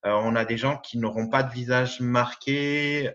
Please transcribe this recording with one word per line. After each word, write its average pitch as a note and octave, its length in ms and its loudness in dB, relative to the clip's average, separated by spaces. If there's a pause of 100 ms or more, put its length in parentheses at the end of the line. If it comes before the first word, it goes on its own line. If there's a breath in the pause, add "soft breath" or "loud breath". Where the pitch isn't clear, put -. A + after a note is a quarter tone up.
Euh, G2+ 60 2
on A2 240 2
a A2+ 100 2
des A2+ 120 -2
gens C3+ 200 0
qui - 200 -10
n'auront A2+ 320 -2
pas C3 140 4
de B2 100 -4
visage B2+ 480 0
marqué, C#3+ 1120 0